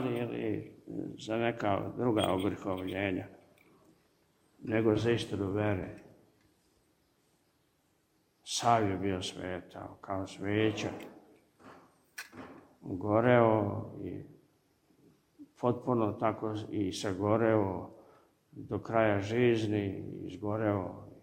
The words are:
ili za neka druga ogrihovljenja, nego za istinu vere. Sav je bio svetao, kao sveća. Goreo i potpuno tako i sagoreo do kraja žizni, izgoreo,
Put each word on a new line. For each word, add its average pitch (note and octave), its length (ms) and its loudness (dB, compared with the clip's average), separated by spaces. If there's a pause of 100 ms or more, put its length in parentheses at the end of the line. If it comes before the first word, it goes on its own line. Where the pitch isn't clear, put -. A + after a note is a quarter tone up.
(180)
ili A2+ 560 -4 (440)
za A2 200 -4
neka A#2 600 0
druga A2 320 2
ogrihovljenja, F#2+ 960 -2 (1400)
nego A2 320 4
za A#2 160 2
istinu G2+ 400 -2
vere. G2+ 480 -2 (2500)
Sav A2+ 460 2
je F#2+ 80 0
bio F#2 240 -2
svetao, F#2 800 -10
kao F#2+ 260 -6
sveća. G#2 640 0 (1900)
Goreo G#2+ 1040 4 (180)
i G2 200 -8 (1400)
potpuno A#2+ 500 0
tako G#2+ 440 -2 (140)
i G2 220 -2
sagoreo G2+ 1000 2 (600)
do G#2+ 280 -8
kraja G#2+ 420 4
žizni, G#2 840 2 (220)
izgoreo, G2+ 840 -2 (160)